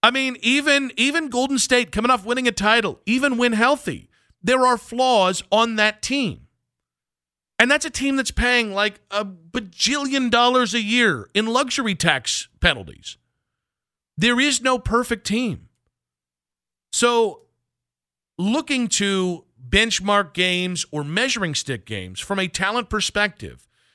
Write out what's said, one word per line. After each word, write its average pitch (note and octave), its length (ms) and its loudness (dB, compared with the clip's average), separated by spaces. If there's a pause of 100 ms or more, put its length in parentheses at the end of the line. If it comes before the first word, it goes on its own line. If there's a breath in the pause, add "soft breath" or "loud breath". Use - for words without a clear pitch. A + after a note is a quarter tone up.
I A3+ 80 6
mean, C4 320 -2
even, C#4 560 2
even C#4+ 320 0
Golden B3+ 300 0
State B3 320 0
coming A3+ 180 0
off A3 160 2
winning B3 220 0
a A#3 40 2
title, G#3+ 540 0
even B3+ 320 2
when A#3+ 160 2
healthy, A3+ 560 0 (320)
there B3+ 240 2
are B3 140 4
flaws A#3 720 2
on A3+ 240 4
that G#3+ 260 0
team. B3+ 460 -4 (1120)
And A#3+ 100 -6
that's D4 160 -2
a D#4+ 60 -10
team C4+ 240 -6
that's C4 160 -6
paying, A#3 420 -4
like, G3+ 280 -6 (100)
a G#3 120 -6
bajillion A#3 1080 -4
dollars A#3+ 420 2
a A#3 80 0
year G#3 540 0
in G#3+ 100 0
luxury A#3 480 -2
tax D3 540 -2 (120)
penalties. A#2+ 580 -2 (1000)
There A#3 220 4
is C4+ 240 0
no B3+ 160 2
perfect A#3 480 -2
team. A3 420 -4 (1200)
So, A#3 500 2 (1000)
looking B3 480 0
to F#3+ 580 0 (240)
benchmark G3+ 640 2
games F3+ 580 -2
or D3+ 120 -4
measuring F#3+ 520 -2
stick B2+ 300 -6
games F#2+ 340 -10
from - 180 -4
a F#3+ 100 -2
talent G3+ 420 -2
perspective, G3+ 800 -4 (280)